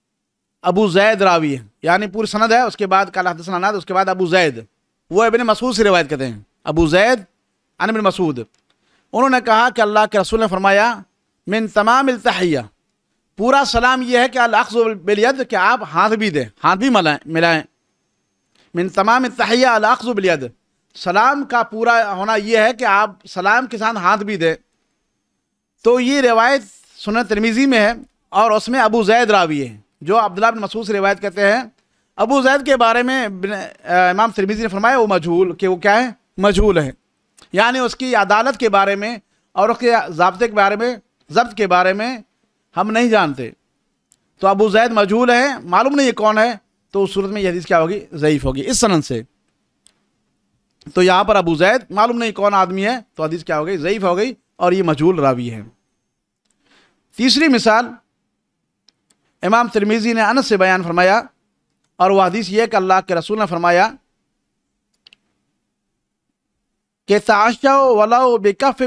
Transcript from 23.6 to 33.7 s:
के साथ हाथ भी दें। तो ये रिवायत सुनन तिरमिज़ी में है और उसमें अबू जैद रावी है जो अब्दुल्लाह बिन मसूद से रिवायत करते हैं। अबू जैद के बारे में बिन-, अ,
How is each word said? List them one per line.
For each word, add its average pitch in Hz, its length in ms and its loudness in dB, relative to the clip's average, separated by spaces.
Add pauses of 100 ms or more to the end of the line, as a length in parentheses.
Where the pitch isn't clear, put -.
के 240 100 -10
साथ 220 220 -4
हाथ 185 200 2
भी 202 180 -6
दें। 160 180 -2 (1300)
तो 247 160 4
ये 269 200 0
रिवायत 240 420 2 (340)
सुनन 226 260 -4
तिरमिज़ी 220 420 0
में 254 140 2
है 214 160 0 (380)
और 214 200 2
उसमें 233 260 -2
अबू 220 240 2
जैद 220 280 2
रावी 165 300 2
है 110 220 -12 (200)
जो 180 140 -2
अब्दुल्लाह 208 340 0
बिन 226 120 -8
मसूद 214 220 -8
से 208 80 -4
रिवायत 196 260 -2
करते 202 240 -6
हैं। 220 280 0 (460)
अबू 254 240 2
जैद 269 220 2
के 269 120 2
बारे 233 280 2
में 240 380 -4
बिन-, 196 120 -6
अ, 180 580 -2